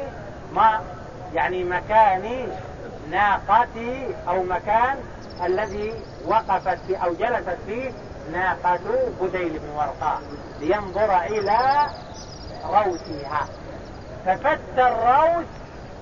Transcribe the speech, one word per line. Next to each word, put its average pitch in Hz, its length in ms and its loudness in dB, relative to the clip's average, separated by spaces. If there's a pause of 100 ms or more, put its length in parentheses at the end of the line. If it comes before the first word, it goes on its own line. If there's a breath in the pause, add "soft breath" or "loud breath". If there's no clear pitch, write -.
(540)
ما، 220 260 6 (540)
يعني 180 300 0
مكان 208 840 4 (640)
ناقته 220 1040 2 (140)
أو 185 140 2
مكان 220 540 2 (480)
الذي 208 480 -2 (340)
وقفت 190 600 2
فيه 190 100 0
أو 180 180 0
جلست 190 420 0 (100)
فيه 247 240 -6 (420)
ناقة 180 460 2 (420)
بديل 175 380 -2
بن 147 180 -10
ورقاء 147 440 -2 (400)
لينظر 196 600 2
إلى 208 360 2 (1040)
روثها، 156 800 0 (800)
ففت 262 520 2
الروث 254 680 4 (560)